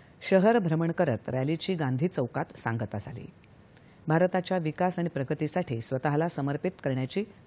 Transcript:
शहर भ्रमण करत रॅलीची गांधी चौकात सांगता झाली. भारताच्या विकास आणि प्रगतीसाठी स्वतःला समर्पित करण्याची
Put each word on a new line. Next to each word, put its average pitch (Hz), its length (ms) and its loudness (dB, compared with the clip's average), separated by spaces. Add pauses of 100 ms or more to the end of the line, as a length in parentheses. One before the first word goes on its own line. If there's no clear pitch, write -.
(220)
शहर 202 360 6
भ्रमण 165 320 2
करत 151 380 0
रॅलीची 143 460 -2
गांधी 139 340 0
चौकात 135 500 -4
सांगता 113 400 -4
झाली. - 280 -10 (840)
भारताच्या 180 500 2
विकास 175 400 0
आणि 170 100 0
प्रगतीसाठी 143 720 -2
स्वतःला 147 480 0
समर्पित 147 420 -2 (140)
करण्याची 131 400 -2 (220)